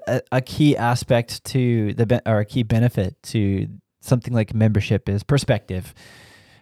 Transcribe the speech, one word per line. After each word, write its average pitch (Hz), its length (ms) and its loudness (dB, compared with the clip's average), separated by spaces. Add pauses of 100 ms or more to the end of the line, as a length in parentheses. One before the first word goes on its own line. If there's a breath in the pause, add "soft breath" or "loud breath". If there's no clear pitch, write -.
a, 107 140 -2 (120)
a 127 100 2
key 147 340 2
aspect 117 680 -2
to 117 500 0
the, 117 100 2
be-, - 220 2
or 107 140 2
a 104 40 -2
key 127 200 -2
benefit 113 600 0
to 101 440 -2 (320)
something 123 340 -2
like 110 200 0
membership 107 540 2
is 98 140 -2
perspective. 101 720 -2 (680 loud breath)